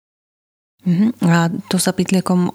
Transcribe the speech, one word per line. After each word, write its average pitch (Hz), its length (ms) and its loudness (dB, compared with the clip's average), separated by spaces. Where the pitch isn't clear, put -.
Mhm. 180 200 2
A 170 240 2
to - 80 -4
sa 180 160 0
pytliakom 180 640 0